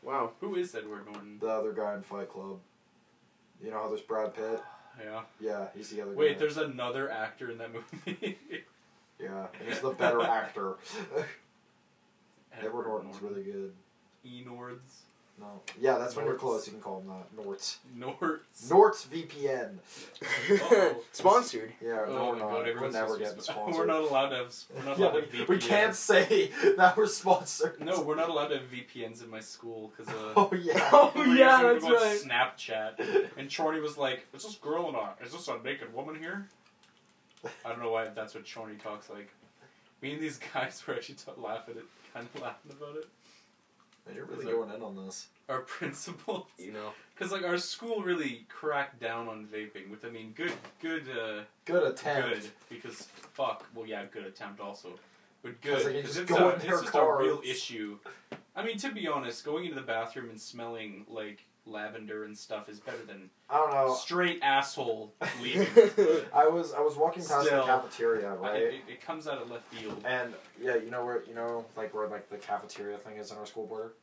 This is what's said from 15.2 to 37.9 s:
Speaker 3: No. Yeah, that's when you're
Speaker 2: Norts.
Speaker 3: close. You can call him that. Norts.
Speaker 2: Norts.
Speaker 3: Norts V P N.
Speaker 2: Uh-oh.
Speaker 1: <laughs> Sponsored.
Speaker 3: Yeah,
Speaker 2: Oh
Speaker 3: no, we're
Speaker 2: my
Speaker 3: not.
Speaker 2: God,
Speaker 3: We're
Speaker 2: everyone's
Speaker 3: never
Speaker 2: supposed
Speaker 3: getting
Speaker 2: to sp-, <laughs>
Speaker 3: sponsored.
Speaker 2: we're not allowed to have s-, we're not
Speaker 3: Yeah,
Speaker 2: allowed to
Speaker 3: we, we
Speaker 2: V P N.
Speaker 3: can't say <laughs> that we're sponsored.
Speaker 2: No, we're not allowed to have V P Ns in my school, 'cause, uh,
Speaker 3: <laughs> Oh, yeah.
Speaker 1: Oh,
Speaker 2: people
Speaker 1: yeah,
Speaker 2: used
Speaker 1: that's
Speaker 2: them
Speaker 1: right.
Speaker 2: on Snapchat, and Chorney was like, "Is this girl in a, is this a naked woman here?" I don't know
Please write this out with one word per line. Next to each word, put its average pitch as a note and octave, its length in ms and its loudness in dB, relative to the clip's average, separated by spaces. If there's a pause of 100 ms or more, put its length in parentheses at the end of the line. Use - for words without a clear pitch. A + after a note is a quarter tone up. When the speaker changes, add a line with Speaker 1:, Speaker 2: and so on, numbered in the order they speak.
Speaker 3:
No. - 80 -18 (340)
Yeah, B2+ 160 4
that's A#2+ 200 -4
when A2+ 100 -2
you're B2+ 80 0
Speaker 2:
Norts. C3 40 -8
Speaker 3:
close. A#2 280 -2
You G2+ 80 -14
can G#2+ 80 -16
call F#2+ 180 -10
him F#2+ 80 -14
that. F#2 260 -14 (120)
Norts. - 300 -8 (220)
Speaker 2:
Norts. C#3 420 -4 (280)
Speaker 3:
Norts G#3 380 10
V E3 160 -6
P C#3+ 260 -4
N. A#2 320 -4 (420)
Speaker 2:
Uh-oh. G3 840 4
Speaker 1:
<laughs> - 60 -20
Sponsored. F3+ 600 4 (100)
Speaker 3:
Yeah, A2+ 240 -2
Speaker 2:
Oh B2+ 60 -4
Speaker 3:
no, C3 160 0
we're A#2+ 60 0
Speaker 2:
my A2+ 60 -4
Speaker 3:
not. G#2+ 100 -2
Speaker 2:
God, - 20 -2 (120)
Speaker 3:
We're - 60 0
Speaker 2:
everyone's B2 240 -4
Speaker 3:
never A2 200 0
Speaker 2:
supposed G#2 80 -4
Speaker 3:
getting G2 160 -4
Speaker 2:
to - 60 -12
sp-, - 80 -6
<laughs> - 0 -
Speaker 3:
sponsored. - 260 -4
Speaker 2:
we're - 80 2
not D#3+ 160 4
allowed C3+ 280 4
to C3 60 -4
have B2 120 -4
s-, - 180 -16 (100)
we're C3+ 80 -8
not C#3 140 -2
Speaker 3:
Yeah, F#3+ 80 8
Speaker 2:
allowed D#3+ 60 6 (180)
to B2 80 -6
Speaker 3:
we, - 80 -
we F#3 100 6
Speaker 2:
V F3+ 40 2
P F3 40 -2
N. F3+ 40 -2 (120)
Speaker 3:
can't G#3 140 4
say - 560 6 (140)
<laughs> G3 120 10
that F#3 200 8
we're G#3+ 100 6
sponsored. - 720 2
Speaker 2:
No, D#3+ 220 0
we're D3+ 140 0
not E3 120 2
allowed D3 200 0
to C#3 100 -2
have B2+ 80 -8
V B2 160 -10
P A#2+ 240 -10
Ns A#2 160 -12
in A2+ 80 -16
my A2 100 -10
school, A2 560 -12
'cause, G#2+ 120 -12
uh, G#2+ 240 -6
Speaker 3:
<laughs> - 40 6
Oh, G3+ 180 8
yeah. - 380 2
Speaker 1:
Oh, C#4+ 220 12
Speaker 2:
people C4 200 6
Speaker 1:
yeah, B3+ 380 12
Speaker 2:
used A#3 140 4
Speaker 1:
that's A3 380 6
Speaker 2:
them C3 60 -6
Speaker 1:
right. B2 120 2
Speaker 2:
on - 560 -4
Snapchat, C3 400 2
and C#3 160 -8
Chorney D#3 260 0
was D3 160 -6
like, C3 380 -2
"Is C#3 80 -14
this G#3 140 -12
girl D#3+ 340 -4
in C3+ 40 -8
a, G#2+ 200 -6 (100)
is C3+ 80 -14
this F3 160 -12
a - 140 -6
naked B2+ 320 -10
woman D3 240 -8
here?" F#3 300 -8 (1160)
I A2+ 60 -8
don't A#2 100 -8
know A#2 100 -4